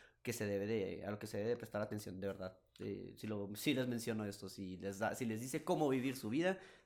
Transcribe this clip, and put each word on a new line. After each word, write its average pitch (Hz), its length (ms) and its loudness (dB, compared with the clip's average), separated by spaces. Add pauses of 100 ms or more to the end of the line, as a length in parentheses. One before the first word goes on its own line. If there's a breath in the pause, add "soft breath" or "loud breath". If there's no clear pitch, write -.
(220 loud breath)
que 120 120 0
se 107 140 -2
debe 101 180 2
de, 98 400 0
a 101 60 -2
lo 107 80 -2
que 110 80 -6
se 104 100 -4
debe 104 120 2
de 120 80 2
prestar - 260 -2
atención, 104 360 -4
de 95 80 -2
verdad. 95 300 -4 (220)
Eh, 98 360 -4
si - 120 -8
lo, 101 280 -2
si 147 200 2
les 127 120 2
menciono 113 380 0
esto, 101 240 -6
si 92 280 -8
les 98 220 -4
da, 107 160 2
si 127 100 -2
les 110 140 0
dice 131 240 -2
cómo 156 260 4
vivir 131 260 4
su 110 140 -4
vida, 175 280 4 (280 loud breath)